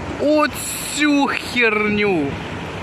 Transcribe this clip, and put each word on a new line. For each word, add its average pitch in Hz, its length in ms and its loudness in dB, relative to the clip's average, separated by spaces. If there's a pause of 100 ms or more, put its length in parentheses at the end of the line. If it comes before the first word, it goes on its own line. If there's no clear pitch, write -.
(220)
оцю 294 1040 2
херню. 208 1000 2 (560)